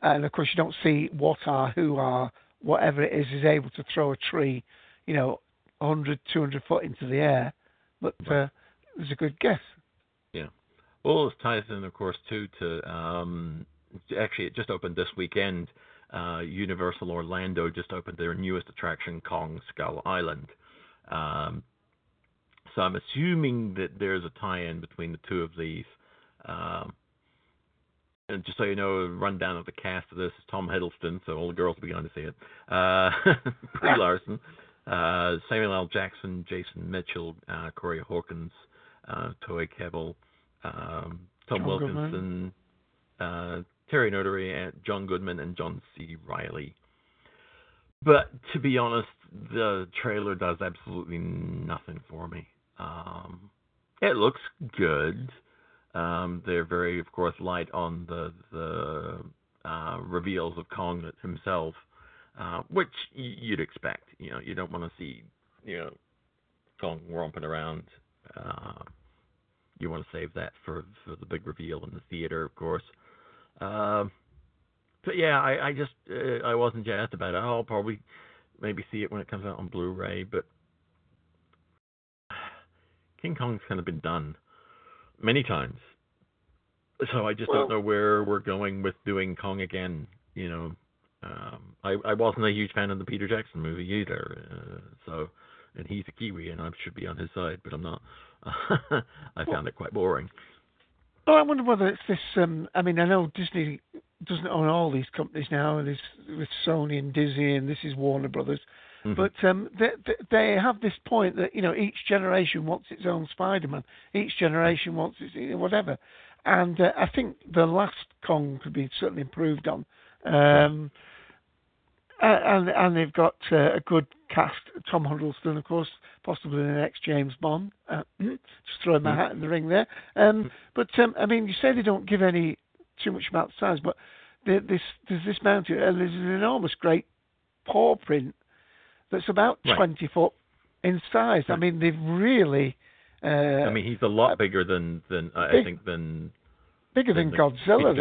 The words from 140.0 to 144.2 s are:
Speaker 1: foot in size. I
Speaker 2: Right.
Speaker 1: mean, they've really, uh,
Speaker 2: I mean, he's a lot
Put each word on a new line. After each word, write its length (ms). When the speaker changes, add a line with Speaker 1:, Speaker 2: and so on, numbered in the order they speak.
Speaker 1:
foot 240
in 160
size. 380
I 40
Speaker 2:
Right. 60
Speaker 1:
mean, 200
they've 200
really, 760
uh, 60
Speaker 2:
I 420
mean, 140
he's 200
a 40
lot 240